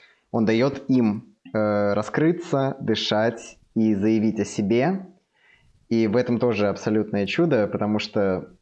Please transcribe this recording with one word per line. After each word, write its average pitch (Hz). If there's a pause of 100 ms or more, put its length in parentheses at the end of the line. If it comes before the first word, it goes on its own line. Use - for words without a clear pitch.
(320)
Он 113
даёт 117
им, 117 (180)
э, 104
раскрыться, 143
дышать 113 (160)
и 110
заявить 107
о 101
себе. 123 (840)
И 113
в 104
этом 120
тоже 104
абсолютное 101
чудо, 127
потому 104
что 98 (100)